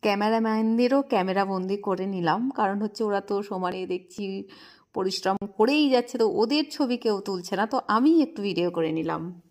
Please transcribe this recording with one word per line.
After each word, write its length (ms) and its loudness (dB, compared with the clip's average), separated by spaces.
ক্যামেরাম্যানদেরও 1000 2
ক্যামেরাবন্দি 760 0
করে 280 -2
নিলাম, 460 0
কারণ 300 0
হচ্ছে 220 -4
ওরা 180 0
তো 220 -4
সমানে 420 -6
দেখছি 580 -8
পরিশ্রম 440 -2
করেই 320 4
যাচ্ছে, 280 2
তো 120 4
ওদের 420 2
ছবি 260 0
কেউ 240 0
তুলছে 340 -6
না, 120 0
তো 200 -2
আমি 340 6
একটু 200 -2
ভিডিও 300 0
করে 200 0
নিলাম। 600 -4